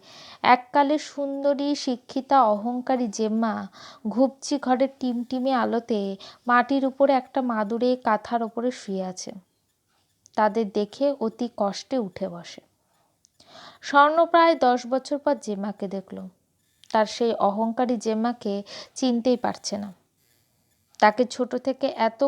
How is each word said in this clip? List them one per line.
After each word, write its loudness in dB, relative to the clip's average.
এককালে 4
সুন্দরী, -2
শিক্ষিতা, -2
অহংকারী 0
জেম্মা -2
ঘুপচি 0
ঘরের 0
টিমটিমে -2
আলোতে -2
মাটির 2
উপরে 4
একটা 0
মাদুরে 0
কাঁথার -2
ওপরে -4
শুয়ে -6
আছে। -10
তাদের 0
দেখে -2
অতি -4
কষ্টে -4
উঠে -6
বসে। -16
স্বর্ণ 6
প্রায় 6
দশ 4
বছর -4
পর 0
জেম্মাকে -6
দেখল। -10
তার 4
সেই -2
অহংকারী 0
জেম্মাকে -4
চিনতেই 2
পারছে -4
না। -10
তাকে 4
ছোট -6
থেকে -4
এত -2